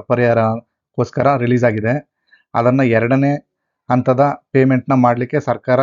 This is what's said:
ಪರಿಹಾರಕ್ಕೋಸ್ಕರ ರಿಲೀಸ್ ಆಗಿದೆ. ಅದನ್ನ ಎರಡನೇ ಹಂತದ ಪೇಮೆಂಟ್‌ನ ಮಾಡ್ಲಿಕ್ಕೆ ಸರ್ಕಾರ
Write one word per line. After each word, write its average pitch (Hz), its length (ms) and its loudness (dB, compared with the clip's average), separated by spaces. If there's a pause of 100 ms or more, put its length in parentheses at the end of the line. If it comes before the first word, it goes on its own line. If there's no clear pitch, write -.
ಪರಿಹಾರಕ್ಕೋಸ್ಕರ 117 1200 -2 (100)
ರಿಲೀಸ್ 120 280 0
ಆಗಿದೆ. 110 280 0 (600)
ಅದನ್ನ 123 360 0
ಎರಡನೇ 127 420 0 (580)
ಹಂತದ 127 340 0 (280)
ಪೇಮೆಂಟ್‌ನ 131 420 0
ಮಾಡ್ಲಿಕ್ಕೆ 123 460 0
ಸರ್ಕಾರ 127 440 -2